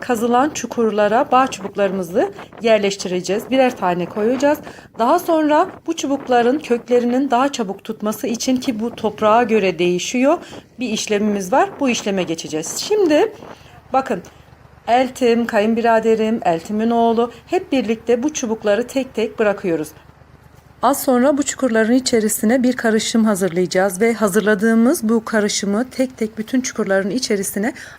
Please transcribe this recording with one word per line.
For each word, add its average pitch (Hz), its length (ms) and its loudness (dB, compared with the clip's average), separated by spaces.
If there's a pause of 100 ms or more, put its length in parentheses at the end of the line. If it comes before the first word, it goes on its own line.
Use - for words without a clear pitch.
kazılan 240 500 0
çukurlara 220 800 0
bağ 262 140 4
çubuklarımızı 196 880 -2 (300)
yerleştireceğiz. 196 880 0
Birer 254 260 2
tane 180 300 -2
koyacağız. 262 520 0 (400)
Daha 269 200 2
sonra 320 480 2 (200)
bu 330 100 -4
çubukların 262 600 0
köklerinin 240 720 0
daha 262 220 2
çabuk 196 320 -6
tutması 220 420 -6
için, 240 300 0
ki 254 240 -4
bu 233 140 -4
toprağa 214 480 2
göre 196 360 0
değişiyor, 247 600 2 (400)
bir 247 100 -6
işlemimiz 208 640 -2
var. 359 180 2 (100)
Bu 277 80 2
işleme 202 340 -2
geçeceğiz. 156 540 -6
Şimdi 381 560 2 (600)
bakın, 262 300 -2 (640)
eltim, 240 580 2
kayınbiraderim, 226 960 2
eltimin 208 460 0
oğlu 233 400 2 (160)
hep 370 260 -2
birlikte 233 500 0
bu 302 100 -2
çubukları 220 540 -2
tek 262 280 -6
tek 226 240 -4
bırakıyoruz. 196 500 0 (960)
Az 269 200 2
sonra 262 360 2
bu 285 40 -2
çukurların 226 500 0
içerisine 240 680 2
bir 247 100 2
karışım 220 520 0
hazırlayacağız 185 760 0
ve 233 120 2
hazırladığımız 220 960 2
bu 220 160 2
karışımı 208 680 -2
tek 262 280 -4
tek 220 200 -6
bütün 233 220 -2
çukurların 196 500 -2
içerisine 208 640 -2 (240)